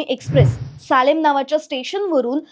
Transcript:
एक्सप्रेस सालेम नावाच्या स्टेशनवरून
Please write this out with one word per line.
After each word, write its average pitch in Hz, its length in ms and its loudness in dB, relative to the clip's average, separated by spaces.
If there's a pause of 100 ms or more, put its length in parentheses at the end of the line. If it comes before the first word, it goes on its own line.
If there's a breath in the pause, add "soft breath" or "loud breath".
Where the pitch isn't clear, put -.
एक्सप्रेस - 480 2 (320)
सालेम 285 340 2
नावाच्या 285 380 0
स्टेशनवरून 294 800 -2 (120 loud breath)